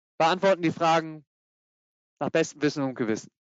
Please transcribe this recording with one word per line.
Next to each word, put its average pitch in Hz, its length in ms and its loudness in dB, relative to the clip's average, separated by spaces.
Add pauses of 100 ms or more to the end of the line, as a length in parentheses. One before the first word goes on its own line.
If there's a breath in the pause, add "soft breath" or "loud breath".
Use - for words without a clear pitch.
(180)
beantworten 180 440 2
die 160 100 0
Fragen 160 520 0 (920)
nach 139 120 -4
bestem 160 320 -2
Wissen 147 200 0
und 135 120 -4
Gewissen. 110 360 -4 (100)